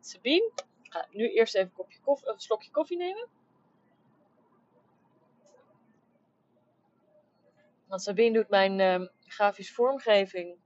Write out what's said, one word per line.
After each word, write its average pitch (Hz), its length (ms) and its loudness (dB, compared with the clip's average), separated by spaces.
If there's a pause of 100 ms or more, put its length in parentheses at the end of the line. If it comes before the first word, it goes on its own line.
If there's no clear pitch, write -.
Sabine. 330 500 0 (320)
Ik - 100 -20
ga 165 180 -8
nu 220 200 -2
eerst 226 240 2
even 190 120 2
een 180 80 -20
kopje - 260 -16
koff-, 277 260 -2
een 214 140 -4
slokje - 300 -6
koffie 320 260 -4
nemen. 381 320 -8 (4000)
Want 185 160 -10
Sabine 226 360 2
doet 220 100 -2
mijn, 196 320 2
ehm, 185 260 2 (200)
grafisch 202 480 -2
vormgeving. 196 920 0